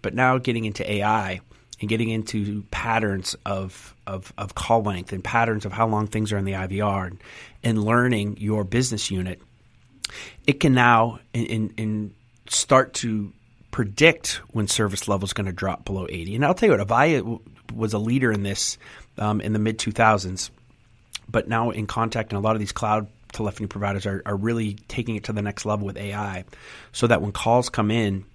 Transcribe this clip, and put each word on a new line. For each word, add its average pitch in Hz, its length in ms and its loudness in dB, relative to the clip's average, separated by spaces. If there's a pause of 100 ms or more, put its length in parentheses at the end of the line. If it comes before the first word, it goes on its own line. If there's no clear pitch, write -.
But 95 140 -4
now 127 240 4
getting 117 260 -2
into 104 260 -6
A 104 120 0
I 101 380 0 (400)
and 107 80 -4
getting 113 220 0
into 104 600 -4
patterns 107 640 -2 (100)
of, 95 500 -8 (120)
of, 95 320 -10
of 98 160 -8
call 117 280 4
length 95 300 -4
and 92 100 -6
patterns 113 420 2
of 101 80 -6
how 110 160 2
long 107 180 2
things 107 260 -2
are 104 60 0
in 98 60 -2
the 98 100 -2
I 92 140 -4
V 98 120 -2
R 98 260 0
and, 90 140 -12 (440)
and 110 200 2
learning 110 540 2
your 104 260 0
business 117 460 -2
unit, 92 300 -4 (1040)
it 143 140 2
can 143 140 6
now 120 460 6 (120)
in, 117 140 -2
in, 110 300 -4
in 107 380 -4 (340)
start - 460 4
to 107 380 -4 (380)
predict 131 720 2 (100)
when 104 180 -2
service 101 400 0
level 101 160 2
is 98 80 -4
gonna 95 200 -2
drop 95 320 -4
below 95 240 -4
eighty. 87 260 -6
And 131 100 2
I'll 160 100 4
tell 220 160 4
you 135 60 8
what, 101 100 2
Avaya 131 320 4
w-, 113 220 -4 (340)
was 110 200 -2
a 107 40 2
leader 120 320 2
in 104 120 0
this, - 360 -4 (400)
um, 107 220 0
in 107 120 -2
the 110 60 2
mid 110 200 0
two - 140 -4
thousands, 101 580 2 (800)
but - 200 0
now 113 220 0
inContact 110 580 -2
and - 60 -6
a 101 60 0
lot 110 140 4
of 110 60 -2
these 101 120 -6
cloud 107 360 0 (240)
telephony 104 340 -4
providers 101 400 -4
are, 98 200 -4
are 104 100 -4
really 110 380 -2 (140)
taking 117 280 -4
it 101 80 -8
to - 80 -6
the 104 100 -4
next 101 220 -6
level 104 220 -2
with 95 100 -8
A 101 180 -8
I, 98 300 -6 (480)
so - 140 0
that 110 160 4
when 101 100 -2
calls 120 380 2
come 107 200 0
in 104 340 0 (100)